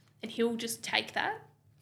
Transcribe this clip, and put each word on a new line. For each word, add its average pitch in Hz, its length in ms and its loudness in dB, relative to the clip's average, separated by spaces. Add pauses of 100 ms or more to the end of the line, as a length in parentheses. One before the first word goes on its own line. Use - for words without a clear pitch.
(220)
And 220 80 -6
he'll 233 260 2
just 233 260 -4
take 220 300 0
that. - 280 0 (420)